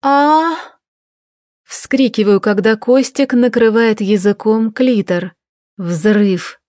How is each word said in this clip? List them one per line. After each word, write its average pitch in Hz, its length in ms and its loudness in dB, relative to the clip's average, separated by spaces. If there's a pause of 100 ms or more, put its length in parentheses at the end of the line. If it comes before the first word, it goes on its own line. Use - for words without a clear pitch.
«А!» 302 540 2 (1080)
Вскрикиваю, 214 760 0
когда 202 360 0
Костик 262 580 0
накрывает 233 680 2
языком 214 720 0
клитор. 196 640 -2 (440)
Взрыв. 190 920 -2